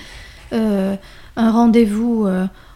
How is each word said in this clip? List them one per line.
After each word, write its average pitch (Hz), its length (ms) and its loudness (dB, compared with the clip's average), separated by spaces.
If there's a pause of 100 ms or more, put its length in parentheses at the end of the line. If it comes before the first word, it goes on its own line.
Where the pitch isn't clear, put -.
(540)
euh, 202 420 -2 (420)
un 226 140 2
rendez-vous, 226 760 2
euh, 185 180 -2 (300)